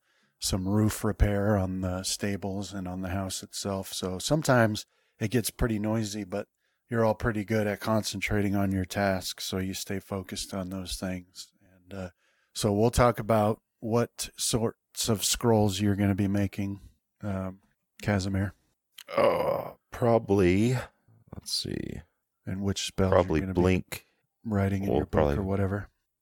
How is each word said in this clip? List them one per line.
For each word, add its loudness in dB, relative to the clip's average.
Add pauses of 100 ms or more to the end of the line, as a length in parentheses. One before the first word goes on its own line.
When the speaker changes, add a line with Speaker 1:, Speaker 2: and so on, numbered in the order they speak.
(380)
Speaker 1:
some -2
roof 2
repair 2
on -2
the -4
stables -6
and -8
on -8
the -6
house -4
itself. -6
So -4
sometimes 2 (340)
it -4
gets 0
pretty -2
noisy, -2
but -8 (400)
you're 2
all 4
pretty -2
good 0
at -2
concentrating 0
on 0
your 0
tasks, -2
so -6
you -4
stay -8
focused -8
on -6
those -8
things. -10
And, -20
uh, -8 (460)
so 0
we'll 4
talk 4
about 2 (200)
what -2
sorts -4
of 0
scrolls 2
you're 4
gonna 2
be 2
making, -2 (420)
um, -6 (400)
Casimir. 0 (600)
Speaker 2:
Uh, 2 (180)
probably, 4 (640)
let's -10
see. -6 (460)
Speaker 1:
And -6
which -2
spells 0
Speaker 2:
Probably 4
Speaker 1:
you're -2
gonna -4
be 4
Speaker 2:
Blink. 2 (380)
Speaker 1:
writing 0
in -4
Speaker 2:
Well, 2
Speaker 1:
your 0
book -10
Speaker 2:
probably 4
Speaker 1:
or -2
whatever. -2 (320)